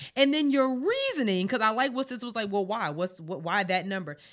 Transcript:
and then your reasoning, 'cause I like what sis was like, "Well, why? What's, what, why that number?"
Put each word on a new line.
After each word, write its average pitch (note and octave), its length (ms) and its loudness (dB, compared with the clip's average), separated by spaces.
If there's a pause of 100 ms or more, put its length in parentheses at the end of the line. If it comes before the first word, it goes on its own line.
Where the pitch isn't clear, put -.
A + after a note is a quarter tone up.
(140)
and C#4 200 6
then D4+ 160 2
your C4+ 280 4
reasoning, D4 720 0
'cause B3 140 0
I A3 80 4
like B3 240 0
what C4 160 -2
sis B3 120 -8
was A#3+ 120 -8
like, G#3+ 180 -4
"Well, G3 140 0
why? G3+ 240 -2
What's, F3+ 280 -4
what, E3 220 -8
why F3 220 0
that F#3 240 0
number?" F#3 320 -6 (140)